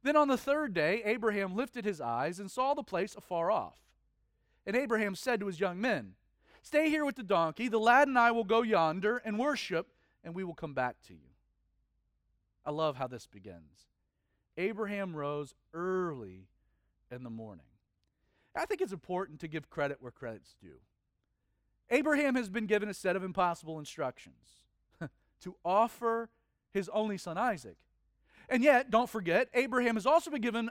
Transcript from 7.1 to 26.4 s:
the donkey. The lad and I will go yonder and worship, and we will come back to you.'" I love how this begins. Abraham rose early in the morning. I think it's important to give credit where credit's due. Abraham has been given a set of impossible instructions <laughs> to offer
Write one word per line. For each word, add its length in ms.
the 80
donkey. 440
The 120
lad 280
and 120
I 120
will 120
go 180
yonder 560
and 220
worship, 540
and 120
we 80
will 100
come 200
back 300
to 100
you.'" 220
I 60
love 260
how 100
this 180
begins. 600
Abraham 580
rose 400
early 760
in 140
the 60
morning. 360
I 100
think 160
it's 120
important 460
to 80
give 220
credit 320
where 100
credit's 500
due. 180
Abraham 460
has 140
been 160
given 240
a 40
set 220
of 80
impossible 560
instructions 840
<laughs> 100
to 220
offer 680